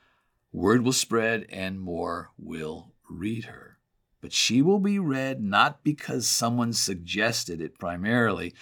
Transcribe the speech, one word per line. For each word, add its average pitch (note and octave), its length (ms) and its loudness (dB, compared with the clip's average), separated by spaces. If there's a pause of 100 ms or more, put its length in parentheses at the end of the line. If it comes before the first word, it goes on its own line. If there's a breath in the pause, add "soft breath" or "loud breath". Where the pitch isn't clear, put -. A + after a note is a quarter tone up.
(500)
word G#2 320 4
will B2+ 100 2
spread A2+ 560 0
and F#2+ 300 -6
more E2+ 580 -6
will D#2+ 560 -10 (160)
read G#2+ 360 -6
her. - 340 -20 (420)
But D2+ 120 -14
she - 280 2
will F#3+ 200 6
be G3+ 180 2
read C3+ 420 -2
not G#2+ 440 2
because C3+ 420 -2
someone A#2 460 2
suggested F#2 880 -2
it D#2 180 -8
primarily, F#2 840 0